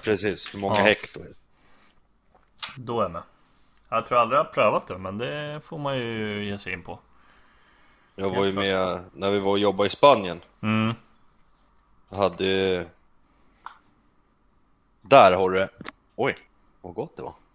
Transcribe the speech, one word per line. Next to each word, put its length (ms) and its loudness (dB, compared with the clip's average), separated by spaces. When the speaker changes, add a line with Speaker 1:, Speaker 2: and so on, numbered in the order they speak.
Speaker 1:
Precis, 500 -4
hur 60 -12
många 160 -2
Speaker 2:
Ja. 80 4
Speaker 1:
hekto? 360 0
Speaker 2:
Då 220 -6
är 40 0
jag 80 -4
med. 100 -12
Jag 160 -2
tror 140 0
aldrig 200 2
jag 40 2
har 80 -10
prövat 360 2
det, 100 -10
men 200 -10
det 460 -8
får 140 -14
man 200 -4
ju 480 -6
ge 120 -6
sig 160 -10
in 100 -10
på. 160 -14
Speaker 1:
Jag 140 -4
var 60 -4
Speaker 2:
Helt 120 2
Speaker 1:
ju 40 0
Speaker 2:
klart. 140 -4
Speaker 1:
med 380 -2
när 180 -4
vi 80 2
var 120 0
och 80 2
jobbade 280 2
i 20 -4
Spanien. 520 2
Speaker 2:
Mm. 320 -2
Speaker 1:
Hade, 760 0
där 300 8
har 180 4
du... 180 0
Oj, 200 -4
vad 120 -14
gott 240 -10
det 60 -12
var. 100 -12